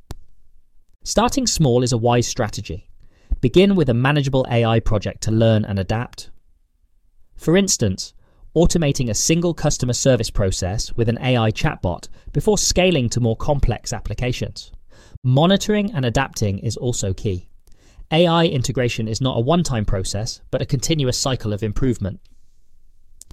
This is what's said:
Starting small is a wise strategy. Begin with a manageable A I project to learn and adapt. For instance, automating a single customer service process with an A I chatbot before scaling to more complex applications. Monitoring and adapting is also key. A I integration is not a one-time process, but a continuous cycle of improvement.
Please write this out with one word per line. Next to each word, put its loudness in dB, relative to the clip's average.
Starting -2
small 2
is 0
a 0
wise 2
strategy. -8
Begin 4
with 2
a 2
manageable 0
A 2
I 4
project 0
to -2
learn 4
and -4
adapt. -6
For 0
instance, -2
automating 2
a -2
single 0
customer -2
service 2
process -2
with 0
an -2
A 0
I 2
chatbot -4
before 2
scaling 2
to -2
more 0
complex 0
applications. -6
Monitoring 2
and -2
adapting -2
is -4
also -2
key. -6
A 4
I 4
integration 0
is -4
not -2
a 0
one-time 2
process, -2
but -2
a -4
continuous 0
cycle -2
of -4
improvement. -2